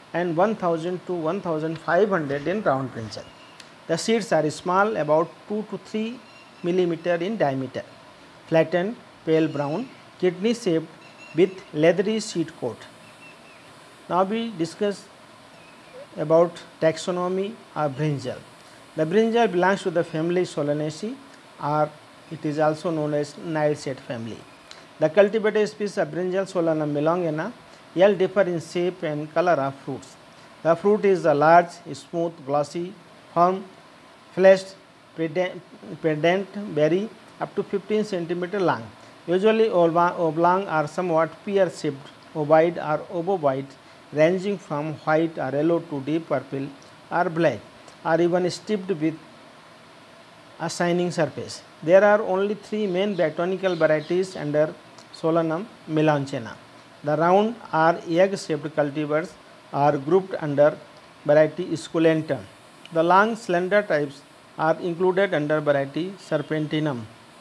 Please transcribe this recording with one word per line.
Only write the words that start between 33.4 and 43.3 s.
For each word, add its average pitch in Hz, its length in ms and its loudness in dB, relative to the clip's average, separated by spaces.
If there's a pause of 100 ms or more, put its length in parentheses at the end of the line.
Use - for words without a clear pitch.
fleshed, 190 420 6 (420)
peden-, 175 440 -4 (400)
pendant 175 720 0
berry 170 340 2 (300)
up - 160 -8
to 196 80 -4
fifteen 208 400 -4
centimeter 180 560 -4
long, 143 240 0 (420)
usually 220 440 2
obla-, 175 500 4
oblong 170 480 2
or 156 200 0
somewhat 165 440 0 (140)
pear-shaped, 165 640 -2 (280)
ovide 160 420 4
or 151 220 -4 (120)
obovoid, 165 540 -2 (480)